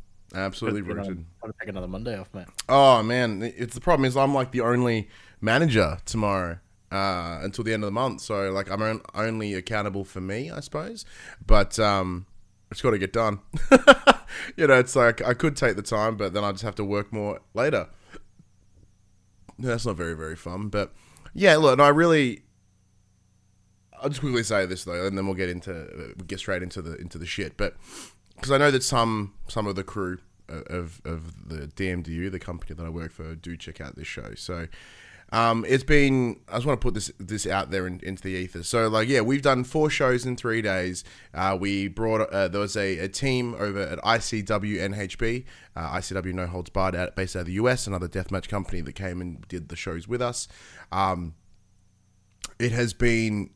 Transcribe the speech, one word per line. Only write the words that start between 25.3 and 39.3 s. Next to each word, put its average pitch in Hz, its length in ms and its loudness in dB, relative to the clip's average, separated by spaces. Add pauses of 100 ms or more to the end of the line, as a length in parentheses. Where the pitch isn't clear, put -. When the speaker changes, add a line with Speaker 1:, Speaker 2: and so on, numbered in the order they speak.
Speaker 1:
get 90 140 -2
into, 90 220 -8 (460)
we'll 90 100 -12
get 95 120 -10
straight 92 220 -4
into 90 200 -10
the, 80 160 -10
into 85 200 -14
the 76 80 -10
shit. 78 300 -8
But, - 220 -4 (640)
'cause 135 100 -2
I 139 60 6
know 147 120 8
that 131 140 2
some, 113 500 0 (140)
some 110 180 -4
of 98 100 -4
the 95 100 -6
crew 92 340 -6 (300)
of, - 180 -12
of, 87 380 -10
of 82 440 -12
the 76 180 -10
D 95 220 -6
M 90 140 -4
D 80 80 -10
U, 87 180 -6
the 92 80 -10
company - 380 -10
that 82 100 -10
I 82 40 -8
work 82 240 -10
for, 80 200 -14
do 85 220 -12
check - 260 -16
out 71 140 -14
this 78 120 -14
show. 53 280 -12
So, 85 320 -10 (600)
um, 113 380 2
it's 131 160 4
been, 135 640 4
I 90 60 -10
just 120 120 -2
wanna 143 120 0
put 117 160 0
this, 101 260 -6
this 98 260 -6
out 92 240 -2
there 92 160 -2
in, 92 160 -8
into 95 220 -10
the 95 60 -6
ether. 90 340 -8
So, 113 240 2
like, 110 220 0
yeah, 135 100 4
we've 135 220 2